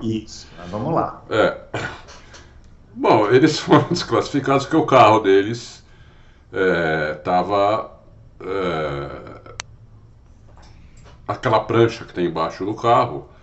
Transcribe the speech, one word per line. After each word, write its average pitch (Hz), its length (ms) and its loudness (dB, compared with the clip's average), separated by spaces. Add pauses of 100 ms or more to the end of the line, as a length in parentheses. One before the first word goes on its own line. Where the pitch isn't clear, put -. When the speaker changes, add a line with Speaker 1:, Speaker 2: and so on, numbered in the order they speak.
Speaker 1:
Isso, 110 440 -8 (120)
mas 90 120 -16
vamos 120 240 -4
lá. - 360 -4
Speaker 2:
É. 107 260 2 (1400)
Bom, 139 360 2
eles 139 280 4
<laughs> - 20 -8
foram - 280 4
desclassificados 139 760 -2
porque - 120 -2
o 151 100 2
carro 107 340 6
deles, 98 640 0 (680)
é, 82 600 0 (100)
tava, 101 680 0 (500)
é, 78 1000 -6 (1900)
aquela 110 340 0
prancha 117 440 0
que - 100 -20
tem 87 120 -2
embaixo 80 380 -6
do 107 100 -4
carro, 120 540 0 (140)